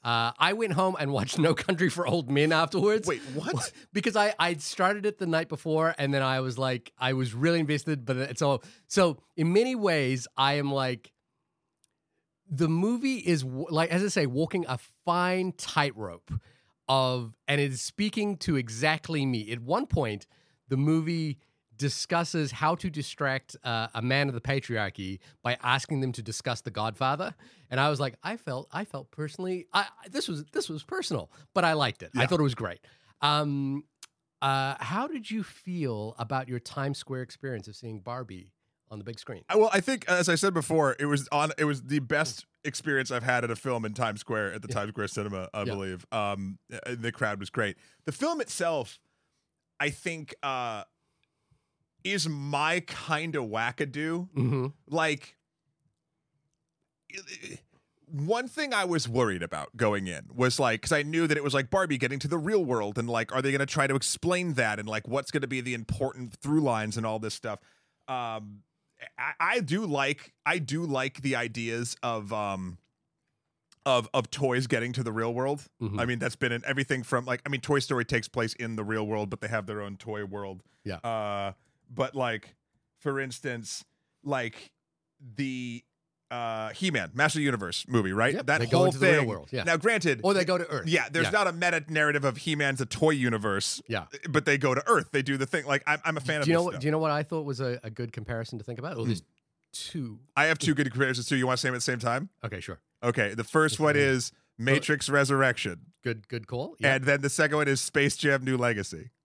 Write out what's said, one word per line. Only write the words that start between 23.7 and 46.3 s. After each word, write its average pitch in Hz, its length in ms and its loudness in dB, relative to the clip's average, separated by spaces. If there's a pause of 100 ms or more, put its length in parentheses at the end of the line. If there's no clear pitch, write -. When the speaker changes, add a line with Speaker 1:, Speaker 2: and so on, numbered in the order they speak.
Speaker 1:
a 113 60 -2
man 135 280 2
of 127 40 -4
the 113 80 -4
patriarchy 104 800 -2 (240)
by 123 200 0
asking 131 380 2
them 127 120 0
to 123 80 -8
discuss 113 400 -4
The 110 100 -8
Godfather. 131 640 -2 (340)
And 127 120 0
I 147 80 6
was 139 100 0
like, 131 240 -2
I 214 140 -6
felt, 139 340 -8
I 202 140 -6
felt 139 260 -12
personally, 180 640 -6
I, 196 80 4
I, - 280 -8
this 277 200 -4
was, 151 240 -4
this - 160 -2
was 156 140 -8
personal, 170 480 -4 (220)
but 180 120 4
I 160 80 6
liked 135 300 0
it. 85 120 -14
I 127 60 4
Speaker 2:
Yeah. 131 60 6
Speaker 1:
thought 175 120 4
it 151 40 6
was 127 120 4
great. 90 240 -6 (420)
Um, 143 600 2 (580)
uh, 135 380 0
how 202 280 -4
did 277 220 -8
you 220 140 -4
feel 123 760 -6
about 127 280 -2
your 123 120 -4
Times 139 380 -4
Square 127 260 -8
experience 123 440 -10
of 104 80 -16
seeing 110 240 -12
Barbie 104 540 -12 (360)
on 107 80 -14
the 98 60 -12
big 113 160 -12
screen? 98 300 -14
Speaker 2:
I, 190 80 4
well, 214 160 8
I 196 80 4
think, 254 260 -2
as 180 220 4
I 165 60 6
said 190 180 2
before, 156 440 2
it 147 100 -2
was 143 220 0
on, 151 280 2
it 151 80 2
was 143 180 -2
the 143 160 0
best 147 460 -2 (180)
experience 131 480 -2
I've 120 120 -2
had 123 200 2
at 117 80 -2
a 110 60 -2
film 120 260 -4
in 107 100 -6
Times 107 280 -2
Square, 104 320 -2
at 95 80 -10
the 101 80 -12
Speaker 1:
Yeah. 98 60 -4
Speaker 2:
Times 101 160 -2
Square 101 180 -4
Cinema, 101 440 -6
I 107 100 -6
Speaker 1:
Yeah. - 100 -2
Speaker 2:
believe. 92 400 -8
Um, 98 440 -2 (140)